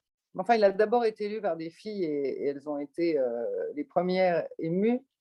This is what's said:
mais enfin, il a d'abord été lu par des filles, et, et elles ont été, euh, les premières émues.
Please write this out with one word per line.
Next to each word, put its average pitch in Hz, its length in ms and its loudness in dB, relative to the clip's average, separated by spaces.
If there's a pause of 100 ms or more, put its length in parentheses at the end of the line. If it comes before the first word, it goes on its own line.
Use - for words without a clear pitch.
(340)
mais 175 80 -6
enfin, 233 120 2
il 214 100 6
a 196 60 6
d'abord 214 340 2
été 214 240 -2
lu 214 120 -6
par 175 160 -2
des 165 140 -8
filles, 202 340 -6
et, 143 400 -2
et - 20 -2
elles 139 220 -4
ont 147 100 -4
été, 156 400 -2
euh, 120 260 -2 (300)
les 143 100 -6
premières 180 600 2 (120)
émues. 202 460 0 (160)